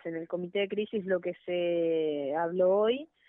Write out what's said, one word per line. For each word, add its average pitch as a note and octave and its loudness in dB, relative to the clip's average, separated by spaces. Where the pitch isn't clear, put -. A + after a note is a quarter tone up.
En E3 -8
el E3 -8
comité F3+ -4
de G3 0
crisis G#3 -4
lo F#3 2
que F3 -4
se E3 0
habló F3+ 2
hoy, A3+ 2